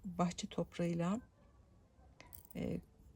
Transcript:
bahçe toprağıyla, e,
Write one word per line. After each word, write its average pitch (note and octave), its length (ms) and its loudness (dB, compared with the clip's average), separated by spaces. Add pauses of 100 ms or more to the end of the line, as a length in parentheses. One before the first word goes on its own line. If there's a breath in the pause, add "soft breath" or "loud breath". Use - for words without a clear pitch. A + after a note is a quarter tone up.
bahçe F3+ 420 2
toprağıyla, E3+ 760 2 (1400 loud breath)
e, - 240 0 (360)